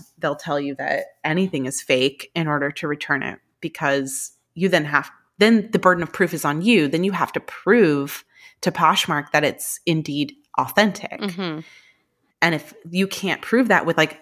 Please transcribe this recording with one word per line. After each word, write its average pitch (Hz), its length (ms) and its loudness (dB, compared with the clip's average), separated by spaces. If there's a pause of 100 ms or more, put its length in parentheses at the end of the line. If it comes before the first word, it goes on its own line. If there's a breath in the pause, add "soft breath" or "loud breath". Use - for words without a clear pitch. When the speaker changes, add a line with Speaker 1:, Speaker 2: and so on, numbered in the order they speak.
(180)
Speaker 1:
they'll 147 200 -4
tell 147 220 -4
you 143 160 -6
that 143 280 -4 (220)
anything 160 400 -2
is 135 160 -8
fake 135 520 0
in 165 140 -2
order 147 240 -2
to - 160 -8
return 147 340 -2
it - 180 -8 (200)
because 139 720 -4 (240)
you 180 140 0
then 165 160 2
have, 143 260 -2 (260)
then 220 340 6
the - 80 2
burden 175 220 4
of 160 120 -6
proof 170 200 0
is 160 120 -6
on 151 160 0
you. 190 260 4
Then 165 160 0
you 196 80 0
have 175 220 -4
to 147 80 -4
prove 160 840 2 (380 soft breath)
to 175 100 0
Poshmark 160 600 0
that 151 120 4
it's - 420 -4
indeed 147 480 -2 (240)
authentic. - 640 -2
Speaker 2:
Mm-hmm. 175 400 -6 (840 soft breath)
Speaker 1:
And 165 140 2
if - 180 -10 (160)
you 180 180 0
can't 190 340 -6
prove 233 260 2
that 196 180 2
with, 165 120 0
like, 156 240 2